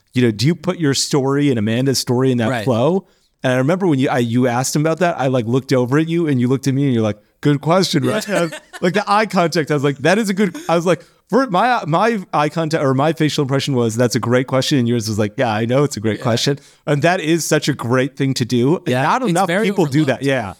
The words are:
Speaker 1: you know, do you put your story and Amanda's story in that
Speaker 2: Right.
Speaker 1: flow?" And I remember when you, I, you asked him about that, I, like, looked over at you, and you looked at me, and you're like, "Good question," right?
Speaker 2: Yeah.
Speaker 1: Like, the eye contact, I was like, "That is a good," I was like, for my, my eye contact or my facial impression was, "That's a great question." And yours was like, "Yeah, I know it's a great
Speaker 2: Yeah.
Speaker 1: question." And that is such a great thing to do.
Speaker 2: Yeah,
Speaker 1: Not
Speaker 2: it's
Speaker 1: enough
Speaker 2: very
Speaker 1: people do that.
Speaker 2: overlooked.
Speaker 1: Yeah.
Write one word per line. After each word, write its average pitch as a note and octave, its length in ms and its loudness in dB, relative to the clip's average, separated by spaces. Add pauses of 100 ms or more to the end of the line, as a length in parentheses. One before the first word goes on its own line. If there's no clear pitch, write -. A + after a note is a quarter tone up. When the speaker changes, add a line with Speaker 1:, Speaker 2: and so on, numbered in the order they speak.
(140)
Speaker 1:
you B2+ 80 2
know, A#2+ 80 4
do G#2+ 160 -2
you E3+ 80 2
put E3+ 240 -6
your C#3+ 160 0
story C#3 560 0
and A#2+ 80 0
Amanda's A#2+ 400 0
story B2+ 320 0
in B2 80 0
that A#2 120 0
Speaker 2:
Right. A#2+ 140 -4
Speaker 1:
flow?" C#3 440 0 (340)
And B2+ 100 0
I B2+ 40 2
remember F3 320 2
when C#3+ 100 2
you, C3 100 2
I, B2+ 100 0
you B2 280 2
asked B2 300 -2
him D3 60 2
about D#3+ 180 0
that, F3 180 0
I, C3 80 -2
like, B2+ 200 0
looked B2+ 260 -2
over B2+ 260 2
at D#3+ 100 0
you, E3 200 0
and C3 120 2
you B2 60 2
looked C3+ 220 0
at C3 60 0
me, C#3 100 0
and C3+ 100 2
you're A2+ 80 2
like, G#2 160 -2 (220)
"Good C#3+ 220 0
question," D#3+ 420 0
right? G#3 240 -2
Speaker 2:
Yeah. F3 200 -2 (320)
Speaker 1:
Like, F#3 140 0
the G3+ 160 0
eye G#3+ 160 2
contact, E3+ 460 0
I - 20 2
was C#3+ 80 0
like, C#3+ 160 0
"That F3 200 2
is A3+ 120 0
a G#3 40 -2
good," G3+ 220 0 (120)
I E3 80 2
was E3+ 100 0
like, F3 160 0 (280)
for C4 160 2
my, A#3 400 0
my G3 340 0 (120)
eye D3+ 160 0
contact D#3+ 340 -2
or C3+ 100 2
my C#3+ 200 2
facial D3+ 300 0
impression C#3 340 -2
was, A#2 200 0
"That's B2 200 2
a A#2 40 0
great B2 280 0
question." C3 300 0
And A#2+ 100 0
yours A#2 200 -2
was G#2+ 100 -4
like, G#2 200 -2
"Yeah, B2+ 160 0
I A2+ 100 -2
know B2 200 2
it's - 120 -4
a G#2+ 40 -8
great G#2 180 -2
Speaker 2:
Yeah. - 60 -10
Speaker 1:
question." C3 340 0 (280)
And D3+ 160 0
that E3+ 180 2
is D#3 260 0
such D#3 220 0
a D3 40 0
great B2+ 440 -2
thing C3+ 180 0
to B2+ 100 -2
do. B2+ 420 2
Speaker 2:
Yeah, B2+ 180 0
Speaker 1:
Not G#3+ 180 0
Speaker 2:
it's A3+ 80 0
Speaker 1:
enough F3+ 160 2
Speaker 2:
very F#3+ 180 0
Speaker 1:
people F#3+ 220 0
do D3 200 0
that. B2+ 140 2
Speaker 2:
overlooked. C3+ 40 -4
Speaker 1:
Yeah. B2 340 -2